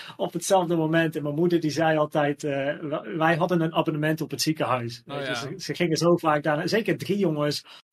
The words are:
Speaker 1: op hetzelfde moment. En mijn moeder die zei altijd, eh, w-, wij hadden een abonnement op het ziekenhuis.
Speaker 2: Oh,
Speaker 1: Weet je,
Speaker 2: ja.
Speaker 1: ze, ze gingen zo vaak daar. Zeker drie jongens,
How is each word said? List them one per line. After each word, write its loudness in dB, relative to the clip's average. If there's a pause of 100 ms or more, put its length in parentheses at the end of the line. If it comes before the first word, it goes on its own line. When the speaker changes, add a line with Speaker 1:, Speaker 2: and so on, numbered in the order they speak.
(180)
Speaker 1:
op -4
hetzelfde 2
moment. 2
En -6
mijn -4
moeder 2
die -2
zei 2
altijd, 0
eh, -2
w-, -6
wij 4
hadden 2
een -2
abonnement 0
op -8
het -4
ziekenhuis. -2
Speaker 2:
Oh, -10
Speaker 1:
Weet -6
je, -4
Speaker 2:
ja. -4
Speaker 1:
ze, -8
ze -8
gingen 0
zo 4
vaak 2
daar. 0
Zeker 0
drie -2
jongens, 0 (280)